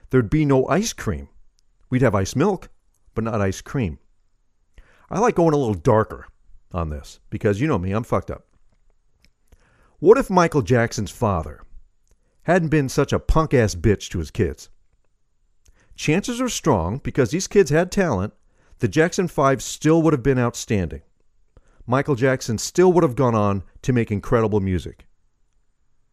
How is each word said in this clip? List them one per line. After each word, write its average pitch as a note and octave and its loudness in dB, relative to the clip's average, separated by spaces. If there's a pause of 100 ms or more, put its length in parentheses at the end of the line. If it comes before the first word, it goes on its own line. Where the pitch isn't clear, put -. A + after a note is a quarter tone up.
There'd B2 2
be D3+ 0
no C3 2
ice F#3+ -2
cream. C#2+ -8 (600)
We'd B2 0
have A2+ 4
ice F#2+ -2
milk, D#3+ -2 (460)
but A2+ -4
not A2 -4
ice F#2+ -2
cream. F#2+ -6 (1080)
I D#3 -4
like A3+ 0
going E3 4
a D3 2
little A#2+ 0
darker G#2+ 0 (440)
on E2+ -4
this - -14 (100)
because G#2 -2
you D#3 0
know A#2+ 0
me, F#2 -4
I'm A2+ -2
fucked G#2 -4
up. - -14 (1500)
What G3 8
if C4 -2
Michael E3+ 2
Jackson's A#2 0
father E2 -4 (840)
hadn't E3 0
been C#3 2
such - 0
a G2+ 0
punk-ass B2 2
bitch F#2+ 0
to F#2 -6
his D2+ -8
kids? - -4 (1300)
Chances G#3 -2
are B3+ -4
strong, G2 0
because - -2
these F#3 -4
kids F#3 2
had F3 0
talent, B2 -2 (460)
the A#2+ 0
Jackson E3+ 0
Five C3+ 0
still D#3+ 2
would D#3+ 2
have C3 -2
been C3 0
outstanding. A2 -4 (880)
Michael C#3 0
Jackson B2+ -2
still F3+ 4
would D#3+ 2
have B2+ 0
gone A#2+ 2
on G2+ 0 (180)
to - -2
make A#2 0
incredible G#2+ 0
music. F#2 -4 (1040)